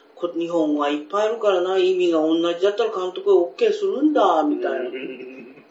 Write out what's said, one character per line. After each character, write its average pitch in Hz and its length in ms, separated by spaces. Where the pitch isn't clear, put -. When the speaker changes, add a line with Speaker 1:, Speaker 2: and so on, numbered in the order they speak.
Speaker 1:
こ-、 170 220
日 170 120
本 156 280
は 147 140
い 147 140
っ - 20
ぱ 208 180
い 214 40
あ - 20
る 226 80
か 208 120
ら 180 120
な。 190 160
意 185 160
味 180 160
が 165 80
同 160 180
じ 175 80
だ 202 80
っ 202 40
た 233 100
ら 208 60
監 185 220
督 196 260
オ 170 120
ッ - 40
ケ 226 140
ー 196 40
す 208 120
る 226 180
ん 302 100
だ、 185 300
み 147 180
た - 80
い 135 40
な。 131 80
Speaker 2:
う - 20
ん。 127 600